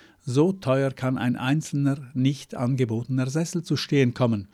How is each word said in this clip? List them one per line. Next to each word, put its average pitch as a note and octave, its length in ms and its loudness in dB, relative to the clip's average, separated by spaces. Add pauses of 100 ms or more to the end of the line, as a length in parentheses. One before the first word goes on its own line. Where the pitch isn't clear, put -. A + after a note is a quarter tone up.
(240)
So D3 280 2
teuer C3+ 380 0
kann C3 260 -2
ein A#2+ 200 0
einzelner, C#3 760 0
nicht C3+ 440 -2
angebotener B2+ 720 0
Sessel D#3+ 320 -4
zu D#3 140 -2
stehen C3+ 380 2
kommen. A2+ 400 0